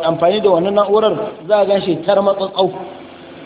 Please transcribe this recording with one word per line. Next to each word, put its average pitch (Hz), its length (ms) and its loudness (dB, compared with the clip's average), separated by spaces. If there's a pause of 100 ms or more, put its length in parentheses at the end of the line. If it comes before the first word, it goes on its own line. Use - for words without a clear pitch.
amfani 170 320 2
da 202 100 2
wannan 185 240 2
na'urar, 208 380 2 (340)
za 208 120 2
a 196 80 4
gan 196 160 0
shi 165 240 -2
tar 196 160 2
matsatsau, 190 500 0 (720)